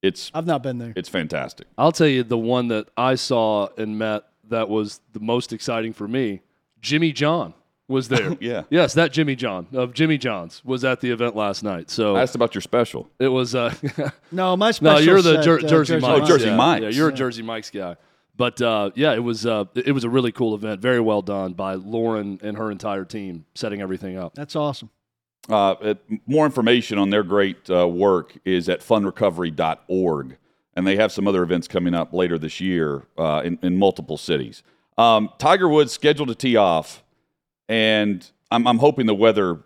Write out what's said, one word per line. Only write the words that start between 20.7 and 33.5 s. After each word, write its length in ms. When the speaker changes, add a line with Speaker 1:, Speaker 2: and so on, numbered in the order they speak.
Speaker 3:
Very 200
well 200
done 320
by 220
Lauren 680
and 160
her 140
entire 340
team 480
setting 280
everything 360
up. 160
Speaker 2:
That's 220
awesome. 340
Speaker 1:
Uh, 320
it, 160
more 180
information 520
on 120
their 140
great, 460
uh, 180
work 580
is 240
at 120
fundrecovery 760
dot 320
org, 500
and 120
they 80
have 160
some 160
other 160
events 240
coming 260
up 200
later 240
this 240
year, 420
uh, 260
in, 180